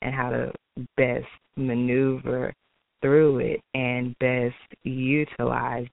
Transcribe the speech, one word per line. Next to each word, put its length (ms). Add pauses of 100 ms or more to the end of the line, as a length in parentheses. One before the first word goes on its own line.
and 140
how 160
to 220 (440)
best 300 (300)
maneuver 960 (500)
through 360
it 220 (140)
and 440
best 360 (300)
utilize 1080